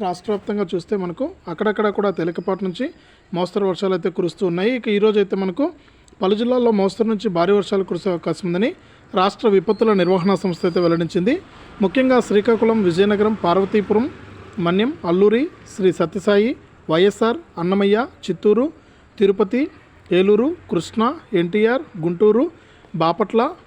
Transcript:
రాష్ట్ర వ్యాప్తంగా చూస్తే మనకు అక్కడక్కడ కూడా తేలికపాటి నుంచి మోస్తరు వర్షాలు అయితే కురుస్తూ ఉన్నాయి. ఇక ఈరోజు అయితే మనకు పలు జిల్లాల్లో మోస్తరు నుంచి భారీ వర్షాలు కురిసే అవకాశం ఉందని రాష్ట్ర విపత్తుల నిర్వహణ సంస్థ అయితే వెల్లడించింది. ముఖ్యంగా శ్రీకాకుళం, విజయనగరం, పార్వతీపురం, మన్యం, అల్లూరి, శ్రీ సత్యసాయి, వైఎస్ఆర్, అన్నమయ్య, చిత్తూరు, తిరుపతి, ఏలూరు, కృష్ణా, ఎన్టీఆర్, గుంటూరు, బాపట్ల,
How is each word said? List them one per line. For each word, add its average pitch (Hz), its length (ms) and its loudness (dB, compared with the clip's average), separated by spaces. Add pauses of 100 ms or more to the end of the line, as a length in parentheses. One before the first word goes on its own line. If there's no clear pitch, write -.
రాష్ట్ర 180 260 -6
వ్యాప్తంగా 202 400 -4
చూస్తే 180 220 -6 (100)
మనకు 175 220 -6 (260)
అక్కడక్కడ 214 360 -2 (100)
కూడా 202 200 0
తేలికపాటి 175 500 -4
నుంచి 185 180 -6 (520)
మోస్తరు 180 320 -2
వర్షాలు 185 280 -2
అయితే 175 200 -4
కురుస్తూ 180 320 -4
ఉన్నాయి. 185 300 0
ఇక 226 80 -6 (100)
ఈరోజు 214 240 2
అయితే 190 220 -2
మనకు 190 220 -2 (560)
పలు 196 200 2
జిల్లాల్లో 240 300 2 (100)
మోస్తరు 196 320 0
నుంచి 214 140 -4 (100)
భారీ 175 220 2
వర్షాలు 190 300 -2
కురిసే 175 240 -4
అవకాశం 170 360 -6
ఉందని 190 200 0 (500)
రాష్ట్ర 196 360 0
విపత్తుల 214 460 2
నిర్వహణ 185 320 2 (100)
సంస్థ 185 260 -4
అయితే 180 160 0
వెల్లడించింది. 170 500 0 (480)
ముఖ్యంగా 254 340 2 (120)
శ్రీకాకుళం, 226 500 2 (100)
విజయనగరం, 208 460 2 (100)
పార్వతీపురం, 196 640 0 (600)
మన్యం, 202 240 0 (200)
అల్లూరి, 208 320 4 (320)
శ్రీ 185 240 2
సత్యసాయి, 202 520 0 (400)
వైఎస్ఆర్, 208 480 2 (240)
అన్నమయ్య, 202 420 0 (220)
చిత్తూరు, 214 400 0 (520)
తిరుపతి, 202 440 0 (560)
ఏలూరు, 208 300 4 (220)
కృష్ణా, 214 360 -2 (340)
ఎన్టీఆర్, 214 420 0 (220)
గుంటూరు, 214 400 2 (560)
బాపట్ల, 185 400 0 (260)